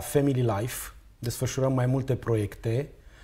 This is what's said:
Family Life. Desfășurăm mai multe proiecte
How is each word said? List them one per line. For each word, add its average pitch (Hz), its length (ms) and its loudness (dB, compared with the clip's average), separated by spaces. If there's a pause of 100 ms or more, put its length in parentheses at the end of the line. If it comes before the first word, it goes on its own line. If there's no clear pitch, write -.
Family 139 400 2
Life. 110 500 -2 (280)
Desfășurăm 127 540 0
mai 127 120 2
multe 127 300 2
proiecte 113 720 0 (360)